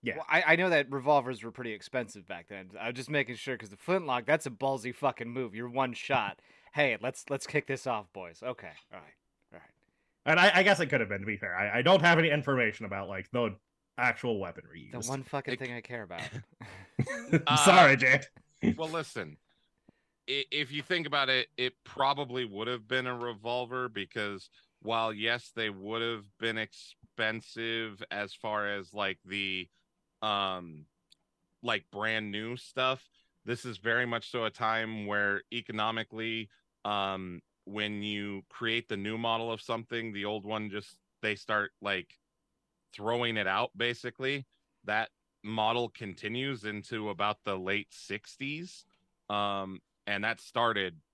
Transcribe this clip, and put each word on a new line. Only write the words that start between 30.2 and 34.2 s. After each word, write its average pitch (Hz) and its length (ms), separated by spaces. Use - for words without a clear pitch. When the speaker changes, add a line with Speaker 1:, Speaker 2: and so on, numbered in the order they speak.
Speaker 3:
um, 92 640
like, 110 280
brand 107 400
new 110 260
stuff, 131 460
this 120 200
is 113 140
very 117 280
much 117 240